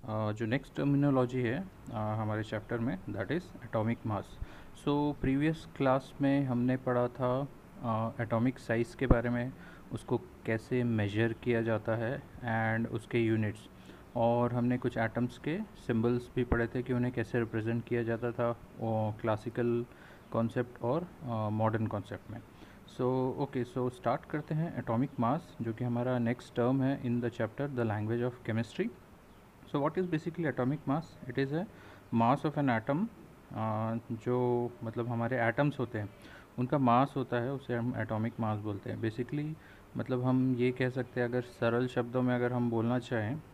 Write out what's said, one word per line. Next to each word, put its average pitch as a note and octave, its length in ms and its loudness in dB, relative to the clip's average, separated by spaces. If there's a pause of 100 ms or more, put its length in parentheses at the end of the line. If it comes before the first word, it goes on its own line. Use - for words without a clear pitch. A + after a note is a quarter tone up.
Uh, G#2+ 340 -2
जो A#2 80 -2
next C3+ 300 -2
terminology C#3 640 4
है, B2+ 200 0
uh, - 320 -12
हमारे G#2+ 480 0
chapter G#2+ 360 -4
में, C3 180 0 (180)
that G2 220 -4
is F3+ 120 -4 (180)
atomic A2+ 440 0
mass। G2+ 180 -4 (560)
So D3 100 2 (260)
previous D3 460 0 (100)
class C3+ 360 2 (100)
में C#3 240 4
हमने B2 300 2 (100)
पढ़ा B2 220 2
था, B2 320 0
uh, A2+ 800 -4
atomic A#2 380 2
size A#2 360 0
के C3+ 120 -2
बारे A#2+ 240 8
में, B2 220 -2 (400)
उसको A#2 280 -2 (260)
कैसे A#2+ 380 0
measure A2 580 2
किया A#2 200 4
जाता A2+ 340 2
है A#2 180 -2 (400)
and A2+ 380 2
उसके A#2 320 2
units, A2 440 2 (480)
और A#2+ 360 4
हमने B2 260 2
कुछ B2 200 0
atoms A#2 400 0 (100)
के E3+ 100 -2 (280)
symbols A#2+ 500 2
भी B2+ 80 2
पढ़े A#2 300 2
थे B2+ 80 -2
कि B2+ 100 -4
उन्हें B2 200 2
कैसे A#2+ 260 -2
represent A2+ 460 0
किया A#2+ 180 0
जाता A#2 300 -2
था, A#2 180 0 (280)
वो A2 420 0
classical A#2 640 0 (480)
concept B2 500 -2
और, C#3 200 0
uh, A2+ 500 -4
modern A2 340 2
concept G2+ 440 -6
में। A2 100 -10 (560)
So C3 80 0 (380)
okay, C3 220 -2
so B2+ 280 -2
start B2+ 380 0
करते D#3 240 -4
हैं। D#3+ 240 -2
atomic A#2+ 320 0 (100)
mass, C3 420 0
जो A2+ 100 -2
कि B2 120 -4
हमारा B2 340 0
next A#2 360 -2
term B2+ 280 2
है C3+ 200 0
in A#2+ 200 0
the A#2 140 0
chapter A#2+ 400 -4
The A#2 140 2
Language G#2+ 380 0
of B2 60 -4 (140)
Chemistry। A#2 380 -2 (840)
So D3 120 0
what D#3 180 0
is F3+ 140 0
basically D#3+ 360 -2
atomic C3+ 400 0
mass? D#3 220 -2 (180)
It B2 140 -2
is C#3 160 -2
a - 20 -2 (600)
mass C3 260 4
of D3 140 -2
an C3 120 4
atom, C#3 260 0 (520)
uh, A2 460 0 (260)
जो B2 120 2 (480)
मतलब A#2 240 -2
हमारे A#2 380 0
atoms C#3+ 320 2
होते A2+ 200 -2
हैं, G#2 100 -2 (500)
उनका B2+ 200 2
mass B2+ 380 6
होता B2 260 0
है, C3+ 100 -2
उसे C3 220 -4
हम A#2+ 240 0
atomic A2 420 -2
mass G#2+ 180 0
बोलते G#2 320 -6
हैं। G#2 120 -6
Basically B2+ 440 -2 (500)
मतलब B2 280 -2
हम C3 340 4
ये B2 140 4
कह B2+ 180 0
सकते B2+ 300 -4
हैं, A#2+ 80 2
अगर B2 140 0 (180)
सरल A#2+ 260 4
शब्दों B2 360 0
में B2 120 4
अगर B2 180 2
हम A#2+ 180 2
बोलना A#2 280 2
चाहें A#2+ 420 -2 (120)